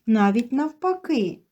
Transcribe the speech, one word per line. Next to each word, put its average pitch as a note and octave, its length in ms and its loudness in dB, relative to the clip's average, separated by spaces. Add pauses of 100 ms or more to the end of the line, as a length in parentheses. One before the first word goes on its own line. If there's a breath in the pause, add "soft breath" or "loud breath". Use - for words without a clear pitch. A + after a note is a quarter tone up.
Навіть A3 440 2
навпаки, D#4 880 -2 (140)